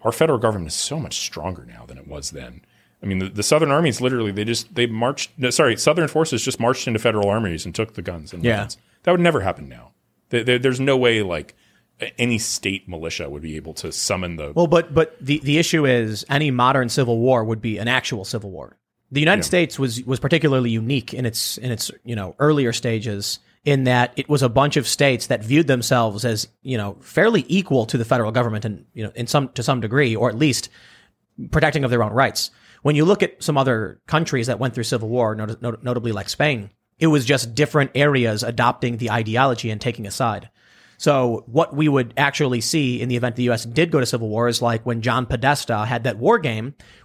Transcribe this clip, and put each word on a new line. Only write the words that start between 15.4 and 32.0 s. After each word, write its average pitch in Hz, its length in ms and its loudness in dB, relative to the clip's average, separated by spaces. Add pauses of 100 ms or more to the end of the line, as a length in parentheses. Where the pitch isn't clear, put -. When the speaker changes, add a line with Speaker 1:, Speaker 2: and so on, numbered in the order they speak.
Speaker 2:
the 143 180 2
issue 165 260 2
is 113 460 0
any 143 200 0
modern 127 380 2
civil 120 300 0
war 120 260 4
would 110 160 -4
be 110 160 -4
an 104 120 -4
actual 123 360 -2
civil 101 260 -8
war. 73 280 -16 (340)
The 135 80 0
United 180 220 4
Speaker 1:
Yeah. 165 60 -2
Speaker 2:
States 170 300 0
was, 123 260 -2
was 123 140 -2
particularly 135 520 2
unique 113 420 -2
in 127 140 -4
its, - 320 -6
in 123 120 -6
its, 113 200 -6 (160)
you 117 100 -6
know, 95 220 -8
earlier 139 340 2
stages 110 640 -4 (280)
in 139 180 4
that 123 320 2
it - 140 -4
was 147 120 2
a 131 60 4
bunch 135 300 2
of 127 100 -2
states 135 380 2
that 107 180 -2
viewed 143 220 4
themselves 117 580 2
as, 113 240 -2 (140)
you 127 160 -4
know, 101 240 -6
fairly 202 460 2
equal 147 360 2
to 120 140 -2
the 117 80 -2
federal 117 260 0
government 113 320 0
and, 107 300 -8
you 110 100 -8
know, 101 100 -8
in 120 120 -6
some, 139 240 0
to - 120 -6
some 127 200 0
degree, 113 340 2
or 113 140 2
at 107 80 -6
least 143 320 0 (800)
protecting 151 340 2
of 123 60 2
their 120 120 4